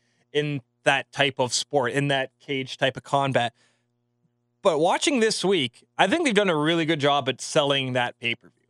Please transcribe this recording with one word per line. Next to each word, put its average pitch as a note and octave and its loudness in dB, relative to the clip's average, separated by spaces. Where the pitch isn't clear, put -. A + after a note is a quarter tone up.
in D3 -4
that C#3 0
type C#3 -2
of B2+ -2
sport, B2+ -2
in C#3+ 0
that C3+ -2
cage C3+ -8
type C3 -2
of C3+ -14
combat. C3 0
But E3 2
watching A3+ 2
this A3 0
week, F3 -2
I D#3 4
think D#4+ 0
they've B3+ 0
done G3 4
a E3 2
really D#3+ 0
good D#3 0
job C#3 0
at B2 -4
selling C#3 0
that B2 -2
pay-per-view. A#2 -8